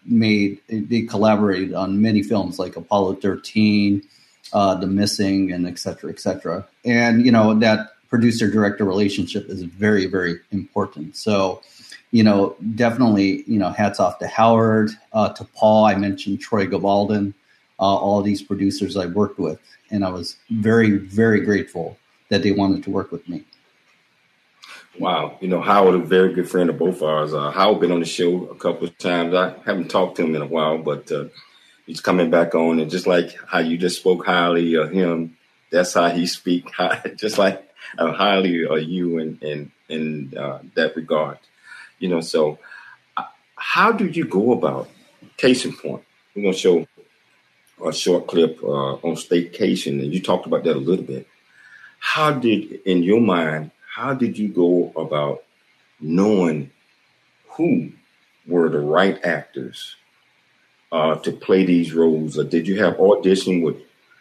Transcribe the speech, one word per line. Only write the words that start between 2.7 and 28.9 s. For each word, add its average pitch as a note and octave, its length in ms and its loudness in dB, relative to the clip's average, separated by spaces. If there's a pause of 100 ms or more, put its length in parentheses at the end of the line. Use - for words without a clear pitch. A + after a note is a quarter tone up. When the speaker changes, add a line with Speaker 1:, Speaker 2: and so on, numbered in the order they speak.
Speaker 1:
Apollo F#2+ 400 0
thirteen, G#2 880 0 (480)
uh, G2 240 2
The F2+ 100 -4
Missing, G2 680 0
and F2+ 120 -4
et F2 140 -8
cetera, E2 320 -10
et - 80 -16
cetera. F2+ 480 -6 (160)
And, A#2 420 4
you B2+ 60 6
know, A2 280 6
that A2 320 2 (180)
producer-director A2 760 2
relationship G2 680 -2
is F#2 140 -10
very, F#2+ 420 0
very F2 340 -4 (120)
important. E2+ 640 -6
So, G2 460 0 (500)
you A2+ 120 6
know, G2+ 320 4 (200)
definitely, A2+ 720 2
you A2 100 0
know, F2+ 140 0
hats G2+ 280 -2
off F2+ 200 0
to F2+ 80 -8
Howard, A2+ 640 4 (220)
uh, G#2 160 0
to - 160 -14 (100)
Paul. G#2+ 300 4
I G2+ 100 4
mentioned G2 460 -4
Troy G2 260 -2
Gabalden, G2+ 640 0 (460)
uh, G2 160 2
all G2+ 260 0
these G2+ 220 -2
producers G2 540 -4
I F2+ 100 -2
worked G2+ 320 -2
with. D#2 200 -6 (300)
And G2+ 140 -2
I F#2 60 -2
was F2+ 260 -10 (140)
very, A2+ 420 4
very G2+ 500 2
grateful F2 560 -4 (320)
that G2 140 0
they G2+ 80 2
wanted G2 320 0
to G2+ 60 -8
work F#2+ 220 -6
with E2+ 160 -12
me. E2+ 160 -10 (1500)
Speaker 2:
Wow. E2+ 440 -4
You F#2 80 -4
know, F2+ 100 0
Howard, F#2+ 360 4
a F2+ 40 2
very F2+ 340 4
good F2 160 -2
friend F2 200 2
of D2 100 -2
both F2+ 220 0
ours. D#2 320 0
Uh, D2 180 -4
Howard G2 300 2
been F2 100 4
on E2+ 80 0
the E2 60 -2
show F2 400 -2
a - 100 -16
couple F2 320 -4
of - 100 -20